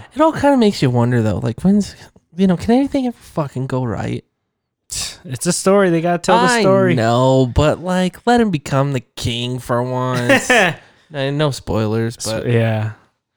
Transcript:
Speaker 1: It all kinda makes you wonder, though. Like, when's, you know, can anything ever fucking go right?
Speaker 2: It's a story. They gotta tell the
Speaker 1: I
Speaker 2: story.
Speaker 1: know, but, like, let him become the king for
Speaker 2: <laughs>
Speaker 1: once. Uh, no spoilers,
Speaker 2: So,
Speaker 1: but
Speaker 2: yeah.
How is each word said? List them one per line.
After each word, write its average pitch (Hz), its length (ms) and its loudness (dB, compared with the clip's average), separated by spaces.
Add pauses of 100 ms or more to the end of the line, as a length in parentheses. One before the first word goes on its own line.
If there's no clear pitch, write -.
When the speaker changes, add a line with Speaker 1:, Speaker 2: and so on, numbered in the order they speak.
(160)
Speaker 1:
It 262 60 -2
all 311 100 4
kinda 285 260 2
makes 214 240 2
you 139 80 2
wonder, 120 320 2
though. 107 160 0
Like, 117 260 -6
when's, 196 300 2 (440)
you 190 100 2
know, 175 100 2
can - 140 -2
anything 269 340 0
ever 240 120 -4
fucking 135 500 -8
go 131 160 -4
right? 117 420 -6 (640)
Speaker 2:
It's - 560 -12
a 175 80 0
story. 190 380 2
They 165 100 0
gotta 175 220 0
tell 214 160 2
the 247 40 2 (100)
Speaker 1:
I 233 80 0
Speaker 2:
story. 123 340 2
Speaker 1:
know, 127 580 2
but, 147 280 2
like, 185 440 -4
let 240 160 4
him 220 100 0
become 143 420 -2
the 123 80 -4
king 123 580 -6
for 120 240 -2
Speaker 2:
<laughs> 127 180 -4
Speaker 1:
once. 127 480 0
Uh, 208 240 4 (380)
no 143 400 -2
spoilers, 110 680 -2
Speaker 2:
So, 110 220 -6
Speaker 1:
but - 80 -4
Speaker 2:
yeah. 110 440 0 (440)